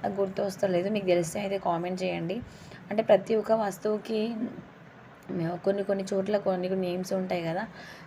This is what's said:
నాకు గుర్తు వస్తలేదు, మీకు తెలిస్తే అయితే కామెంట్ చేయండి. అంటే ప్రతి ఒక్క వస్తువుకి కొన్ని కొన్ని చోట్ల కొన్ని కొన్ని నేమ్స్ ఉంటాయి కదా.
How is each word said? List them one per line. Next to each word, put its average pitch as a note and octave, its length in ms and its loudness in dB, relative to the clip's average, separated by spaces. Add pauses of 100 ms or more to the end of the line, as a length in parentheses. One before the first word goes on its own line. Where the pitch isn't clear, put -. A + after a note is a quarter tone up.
నాకు G#3 120 0
గుర్తు F#3+ 280 0
వస్తలేదు, F#3+ 460 2
మీకు G3+ 180 0
తెలిస్తే F3 340 2
అయితే G3 180 -2
కామెంట్ F3+ 440 0
చేయండి. F3 380 -2 (500)
అంటే G#3+ 120 0
ప్రతి G#3 320 6
ఒక్క G#3+ 180 2
వస్తువుకి G#3+ 840 0 (1300)
కొన్ని G3 200 2
కొన్ని G3 200 0 (100)
చోట్ల G3+ 240 2
కొన్ని F#3 300 0
కొన్ని F#3+ 200 0
నేమ్స్ F#3 240 -2
ఉంటాయి F#3 300 0
కదా. E3+ 240 -2 (400)